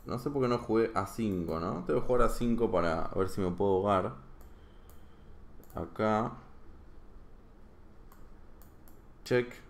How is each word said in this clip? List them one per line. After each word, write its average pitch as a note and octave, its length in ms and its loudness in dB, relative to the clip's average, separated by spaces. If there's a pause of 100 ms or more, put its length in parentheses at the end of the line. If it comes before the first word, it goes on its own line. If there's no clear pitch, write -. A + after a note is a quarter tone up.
No A#2+ 140 -4
sé C#3 100 -4
por C#3+ 120 0
qué B2+ 80 4
no A#2+ 80 4
jugué A2+ 360 2
A F#2+ 140 0
cinco, F2+ 520 0
¿no? A2+ 260 -2
Tengo C#3 160 2
que - 60 2
jugar B2 160 6
A A2+ 60 6
cinco A#2 400 2
para E2+ 460 2
ver G2 140 2
si - 120 -2
me F2+ 100 2
puedo G2 240 2
ahogar. G2 400 4 (1600)
Acá. G#2+ 580 2 (3000)
Check. B2 300 2 (160)